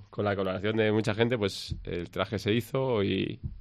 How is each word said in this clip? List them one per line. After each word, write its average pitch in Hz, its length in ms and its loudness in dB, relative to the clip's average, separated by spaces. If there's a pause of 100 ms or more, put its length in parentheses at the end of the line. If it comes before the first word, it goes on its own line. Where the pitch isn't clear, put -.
con 107 160 -2
la 101 100 2
colaboración 98 400 0
de 107 160 6
mucha 107 240 2
gente, 117 220 2
pues 98 360 -2 (120)
el 87 240 -6
traje 95 280 -2
se 101 160 0
hizo 120 480 0
y, 98 380 0 (220)